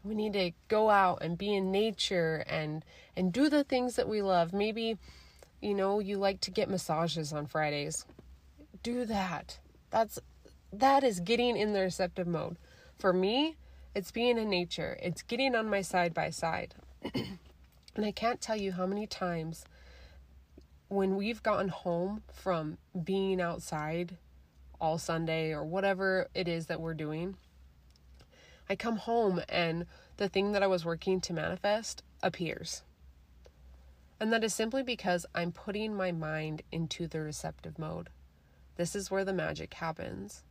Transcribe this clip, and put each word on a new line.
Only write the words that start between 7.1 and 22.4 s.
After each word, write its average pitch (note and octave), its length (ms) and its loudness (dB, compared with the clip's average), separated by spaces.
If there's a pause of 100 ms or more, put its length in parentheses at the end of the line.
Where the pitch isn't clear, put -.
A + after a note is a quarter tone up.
on D3 140 -4
Fridays. D3 600 -2 (760)
Do A#3+ 220 -2
that. F#3+ 520 -4 (320)
That's, A3 300 2 (520)
that C4+ 320 6
is G3+ 160 2
getting A#3 360 2
in G#3+ 160 2
the G3+ 80 2
receptive F#3 460 0
mode. E3+ 300 -2 (420)
For F#3+ 140 6
me, A#3 440 4 (380)
it's G3+ 160 -4
being A#3+ 280 2
in G#3+ 120 0
nature. F3 520 -2
It's F3 200 -4
getting B3+ 320 0
on A3 160 2
my G3+ 120 2
side F3 320 2
by D#3+ 160 0
side. E3 440 -4 (280)
<clears throat> - 120 -8 (800)
And G#3 100 -2
I G#3 80 0
can't A#3 300 -2
tell A3 160 -4
you G3 140 -2
how F3+ 120 -2
many G3+ 220 -2
times E3+ 580 -4 (1200)
when G3 280 2
we've G#3+ 260 -4
gotten G3+ 260 2
home F3+ 640 -4
from D#3+ 460 -2 (280)